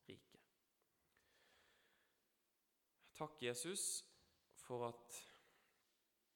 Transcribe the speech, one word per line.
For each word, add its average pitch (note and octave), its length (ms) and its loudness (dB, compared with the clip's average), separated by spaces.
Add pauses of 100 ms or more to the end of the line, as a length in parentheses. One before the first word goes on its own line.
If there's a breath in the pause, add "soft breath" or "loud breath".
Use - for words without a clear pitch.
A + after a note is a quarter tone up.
rike." - 320 -14 (2750 soft breath)
Takk, D3+ 240 -4
Jesus, B2+ 640 4 (580 soft breath)
for A#2+ 260 2
at - 300 -6 (1160 soft breath)